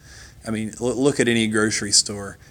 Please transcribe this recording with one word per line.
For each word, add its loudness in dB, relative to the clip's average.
I -4
mean, -6
l-, -2
look 2
at 2
any 2
grocery 0
store, 0